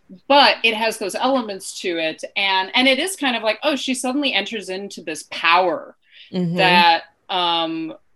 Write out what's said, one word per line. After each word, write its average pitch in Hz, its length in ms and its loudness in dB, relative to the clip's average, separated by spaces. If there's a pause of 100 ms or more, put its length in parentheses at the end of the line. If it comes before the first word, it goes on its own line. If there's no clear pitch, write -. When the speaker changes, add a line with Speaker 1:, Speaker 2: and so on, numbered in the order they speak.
(260)
Speaker 1:
but 262 380 6
it 226 100 0
has 220 240 -4
those 190 160 -8
elements 226 680 -4
to 175 180 -4
it. 160 260 -6 (120)
And, 190 380 0
and 254 140 4
it 262 100 2
is 370 160 -4
kind 254 220 -2
of 214 60 -6
like, 220 200 0
oh, 294 140 0
she 254 180 -4
suddenly 262 380 -4
enters 202 360 -4
into 190 340 -10
this 160 280 -10
power 170 680 2 (360)
Speaker 2:
Mm-hmm. 175 240 -2
Speaker 1:
that, 175 480 6 (240)
um, 165 680 -2 (200)